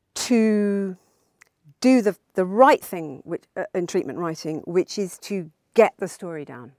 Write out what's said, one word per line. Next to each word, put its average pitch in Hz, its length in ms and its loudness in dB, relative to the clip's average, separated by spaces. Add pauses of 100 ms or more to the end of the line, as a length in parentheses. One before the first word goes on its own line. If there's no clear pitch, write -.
(140)
to 208 800 0 (840)
do 254 220 6
the, 196 140 0 (180)
the 185 100 0
right 233 380 4
thing 156 420 -10
which, - 200 -10 (120)
uh, 185 80 -6 (100)
in 180 120 -2
treatment 170 320 -4
writing, 160 480 -6
which 175 320 -2
is 196 200 -6
to 180 340 -8 (220)
get 226 240 6
the 190 100 -6
story 165 360 -12
down. 123 340 -18